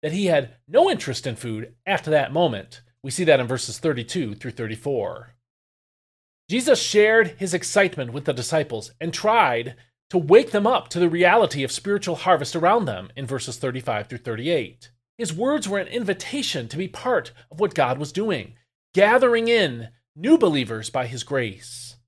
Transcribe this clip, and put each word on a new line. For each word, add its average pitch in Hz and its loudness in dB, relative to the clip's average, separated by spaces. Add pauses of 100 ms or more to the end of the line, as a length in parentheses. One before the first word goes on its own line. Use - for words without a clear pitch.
that 151 -4
he 196 -2
had 143 2 (140)
no 277 4
interest - -6
in 123 -4
food 113 -10 (100)
after 180 -2
that 143 2
moment. 139 -2 (220)
We 135 -10
see - -4
that 147 6
in 120 -4
verses 120 -6
thirty-two 123 -4
through 123 -12
thirty-four. 110 -6 (1160)
Jesus 247 2
shared 214 4 (100)
his 180 -4
excitement 175 0
with 139 -8
the 151 -2
disciples 123 -4
and 165 -6
tried 127 2 (360)
to 185 2
wake 170 8
them 208 0
up 240 0
to 175 -6
the 175 4
reality 175 4
of 127 -4
spiritual 202 -4
harvest 147 2
around 185 2
them 101 -6
in 139 -10
verses 123 -8
thirty-five 123 -6
through 120 -14
thirty-eight. 123 -6 (260)
His 233 -6
words 254 -2
were 202 -4
an 190 -4
invitation 190 -6
to 139 -12
be 185 -6
part - -4 (180)
of 156 -18
what 196 -2
God 131 2
was 143 -8
doing, 185 -4 (380)
gathering 233 4
in 151 0 (260)
new 233 4
believers 123 0
by 127 -4
his 117 -10
grace. - -8 (120)